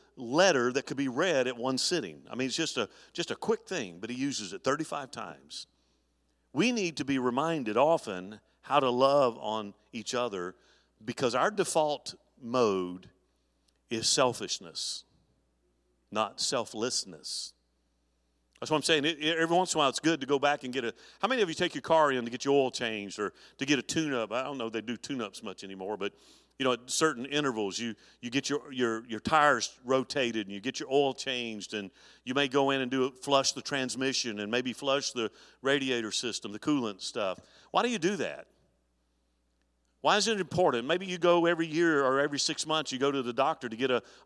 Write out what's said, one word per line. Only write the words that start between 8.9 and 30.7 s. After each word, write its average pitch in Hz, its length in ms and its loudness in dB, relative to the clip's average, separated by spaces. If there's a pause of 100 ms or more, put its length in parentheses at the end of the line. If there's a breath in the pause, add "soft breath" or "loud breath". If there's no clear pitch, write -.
on 107 340 -6 (200)
each 113 200 -8
other 98 400 -4 (500 soft breath)
because 120 300 0
our 143 160 4
default 160 640 -2 (280)
mode 98 680 2 (800)
is 110 180 -2
selfishness, - 1000 -2 (1040)
not 107 300 -4
selflessness. 107 1120 -4 (1080)
That's 120 100 -8
what 156 80 2
I'm 135 60 -2
saying. 151 220 4
It, 156 140 -2
it, 160 200 0
every 165 160 2
once 180 180 2
in 160 40 -4
a - 20 4
while, 139 100 4
it's - 100 -4
good 156 220 0
to 127 60 -8
go 139 100 4
back 143 280 0
and 127 60 -8
get 127 120 -4
a, 113 100 -4 (260 loud breath)
how 196 80 -8
many 247 140 2
of 180 80 2
you 156 60 -6
take 175 180 -2
your 147 80 -8
car 156 300 6
in 123 140 0
to 117 40 -6
get 123 160 -8
your 139 80 4
oil 131 160 6
changed 107 480 -6
or 104 160 -4 (240 loud breath)
to - 80 -4
get 135 140 2
a - 20 -2
tune-up? 131 500 -2
I 123 120 -2
don't 139 160 -8
know 113 80 -4
if 110 60 -8
they 110 80 -4
do 113 160 -6
tune-ups 117 440 -8
much 101 220 -12
anymore, 95 340 -8
but, 101 160 -4 (460 soft breath)
you 135 60 0
know, 127 80 4
at 120 120 -4
certain 139 400 0
intervals, 117 540 -2
you, 113 160 -6 (260 soft breath)
you 120 80 -8
get 135 220 -2
your, 143 200 -4
your, 117 360 0
your 110 120 -6
tires 147 640 4
rotated 120 640 0
and 98 80 -10
you 98 80 -10
get 127 180 -6